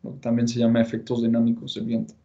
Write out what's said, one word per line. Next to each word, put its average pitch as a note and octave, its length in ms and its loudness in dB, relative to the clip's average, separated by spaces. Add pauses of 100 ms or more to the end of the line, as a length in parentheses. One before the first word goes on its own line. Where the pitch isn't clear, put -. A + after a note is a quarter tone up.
lo B2+ 120 -10
que - 80 -16
también A#2 260 0
se A#2+ 100 -4
llama A#2 240 4
efectos A#2 400 -2
dinámicos A#2 540 0
del A2+ 100 -6
viento A2+ 400 -4